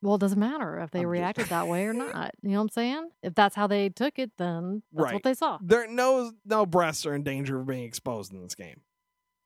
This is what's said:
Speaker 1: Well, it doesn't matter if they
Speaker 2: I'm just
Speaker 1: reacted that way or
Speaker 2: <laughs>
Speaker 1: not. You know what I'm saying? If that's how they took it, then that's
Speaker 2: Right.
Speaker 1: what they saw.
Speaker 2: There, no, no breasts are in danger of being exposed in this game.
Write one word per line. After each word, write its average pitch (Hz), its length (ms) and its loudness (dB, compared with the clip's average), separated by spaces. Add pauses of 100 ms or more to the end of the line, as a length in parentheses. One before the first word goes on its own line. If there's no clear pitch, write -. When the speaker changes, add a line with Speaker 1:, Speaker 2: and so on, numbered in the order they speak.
Speaker 1:
Well, 202 140 2
it 202 80 4
doesn't 202 180 2
matter 208 380 -2
if 170 120 -8
they 180 100 -2
Speaker 2:
I'm 175 40 0
just 175 60 -2
Speaker 1:
reacted 180 380 -2
that 170 200 -2
way 175 160 0
or 214 80 -2
Speaker 2:
<laughs> - 0 -
Speaker 1:
not. 240 380 -6 (100)
You 202 120 -2
know 202 40 2
what 208 60 2
I'm 214 80 -2
saying? 277 400 -4 (120)
If 190 120 -6
that's 202 200 6
how 208 120 0
they 202 240 2
took 254 280 -2
it, 247 200 -4
then 175 520 -2
that's 156 140 0
Speaker 2:
Right. - 80 0
Speaker 1:
what 202 100 -2
they 262 120 2
saw. 247 260 0
Speaker 2:
There, 220 260 4
no, 247 460 2 (140)
no 214 180 4
breasts 165 400 2
are 147 100 -2
in 143 100 -2
danger 135 360 -2
of 131 60 -6
being 127 180 -4
exposed 110 480 -8
in 95 100 -14
this 90 120 -12
game. 85 260 -18 (640)